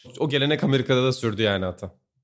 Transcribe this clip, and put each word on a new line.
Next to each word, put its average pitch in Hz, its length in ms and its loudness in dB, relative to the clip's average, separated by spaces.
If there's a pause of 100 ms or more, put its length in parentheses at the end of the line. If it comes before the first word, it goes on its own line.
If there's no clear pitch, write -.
(180)
O 156 100 0
gelenek 143 360 0
Amerika'da 131 400 2
da 131 80 2
sürdü 110 300 -2
yani 98 220 2
hatta. 92 300 -8 (300)